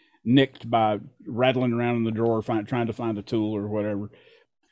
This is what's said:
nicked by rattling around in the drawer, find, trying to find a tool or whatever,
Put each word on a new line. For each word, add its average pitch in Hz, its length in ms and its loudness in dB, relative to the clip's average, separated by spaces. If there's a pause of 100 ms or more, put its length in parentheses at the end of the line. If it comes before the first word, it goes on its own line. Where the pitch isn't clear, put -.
(240)
nicked 131 460 2
by 110 320 2 (260)
rattling 127 460 2
around 120 240 0
in 113 80 0
the 110 60 -2
drawer, 113 300 0
find, 110 240 -2
trying 120 220 -2
to 113 60 -4
find 113 240 -4
a 101 40 -8
tool 107 320 -2
or 104 140 -4
whatever, 104 420 -4 (640)